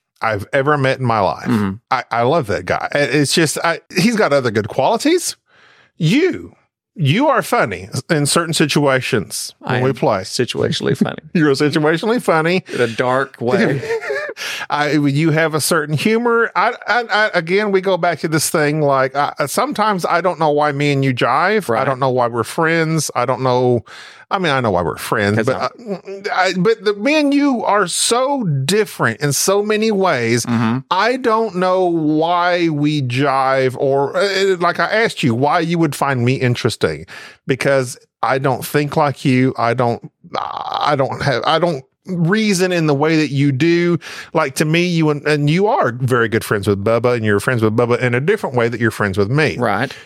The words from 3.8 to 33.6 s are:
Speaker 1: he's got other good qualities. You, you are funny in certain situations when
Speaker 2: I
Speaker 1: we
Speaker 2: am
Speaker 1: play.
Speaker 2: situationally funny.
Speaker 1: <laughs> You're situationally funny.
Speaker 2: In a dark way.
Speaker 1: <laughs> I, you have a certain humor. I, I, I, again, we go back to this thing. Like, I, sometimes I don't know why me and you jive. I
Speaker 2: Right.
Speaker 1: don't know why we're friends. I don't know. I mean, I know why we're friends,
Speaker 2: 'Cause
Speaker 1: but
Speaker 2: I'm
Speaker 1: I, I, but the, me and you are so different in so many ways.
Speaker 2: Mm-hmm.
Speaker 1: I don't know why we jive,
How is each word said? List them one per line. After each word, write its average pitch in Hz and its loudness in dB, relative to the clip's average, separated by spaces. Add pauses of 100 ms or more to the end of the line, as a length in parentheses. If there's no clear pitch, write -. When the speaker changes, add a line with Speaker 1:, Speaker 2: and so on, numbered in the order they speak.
Speaker 1:
he's 220 2
got 175 2
other 123 2
good 104 -2
qualities. 226 0 (640)
You, 196 0 (400)
you 196 2
are 240 2
funny 104 -2 (200)
in 147 0
certain 165 0
situations 135 0
when - -4
Speaker 2:
I 110 -2
Speaker 1:
we 131 2
Speaker 2:
am 135 -2
Speaker 1:
play. 110 0
Speaker 2:
situationally - -2
funny. - -2
Speaker 1:
<laughs> - -10
You're 151 2
situationally 156 0
funny. 170 0 (100)
Speaker 2:
In 127 -2
a 120 2
dark 127 -2
way. 127 0
Speaker 1:
<laughs> 453 -4 (680)
I, 147 0
you 147 2
have 160 0
a 147 -2
certain 151 -2
humor. 233 0
I, 214 0 (140)
I, 240 0
I, 208 0
again, 185 0
we 190 2
go 190 0
back 170 0
to 170 -4
this 156 0
thing. 151 0
Like, 135 2
I, 143 0 (140)
sometimes 208 -2
I 170 0
don't 175 0
know 156 4
why 147 2
me 143 0
and 135 2
you 135 2
jive. 156 2
I 117 2
Speaker 2:
Right. 131 0
Speaker 1:
don't 131 0
know 135 2
why 123 2
we're 117 -2
friends. 160 0
I 123 0
don't 123 -2
know. 123 2 (460)
I 202 0
mean, 170 0
I 135 2
know 117 0
why 90 2
we're 73 -4
friends, 104 0
Speaker 2:
'Cause 110 0
Speaker 1:
but 127 -2
Speaker 2:
I'm 196 -12
Speaker 1:
I, 185 2
I, 180 0
but 214 0
the, 208 0
me 240 0
and 285 2
you 277 2
are 196 2
so 262 -2
different 143 -2
in 147 0
so 202 0
many 214 0
ways. 131 0
Speaker 2:
Mm-hmm. 117 0 (120)
Speaker 1:
I 214 0
don't 226 0
know 185 2
why 170 2
we 147 0
jive, 131 0